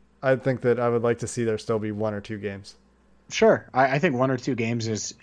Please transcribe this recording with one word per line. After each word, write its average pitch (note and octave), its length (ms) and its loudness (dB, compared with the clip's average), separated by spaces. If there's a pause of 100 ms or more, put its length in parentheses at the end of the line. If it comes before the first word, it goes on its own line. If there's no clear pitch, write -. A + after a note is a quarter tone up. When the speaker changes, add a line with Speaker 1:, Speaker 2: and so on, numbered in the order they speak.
(220)
Speaker 1:
I C3+ 140 4
think C3 260 -2
that A#2+ 160 4
I A#2+ 100 0
would A#2 140 2
like A#2 180 0
to A#2 60 -6
see A#2+ 180 -4
there A2 120 0
still A2+ 220 -2
be G#2+ 140 -4
one G#2+ 200 -4
or G2+ 80 -6
two A2 160 -10
games. G2 380 -10 (560)
Speaker 2:
Sure. G3+ 420 4
I, B2+ 200 2
I C#3+ 60 0
think D3 180 2
one C3 140 2
or C3 60 0
two B2+ 180 -4
games A#2 320 -2
is, G#2+ 360 -6